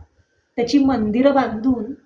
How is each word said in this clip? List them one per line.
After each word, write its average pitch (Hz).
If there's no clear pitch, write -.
त्याची 240
मंदिरं 262
बांधून 233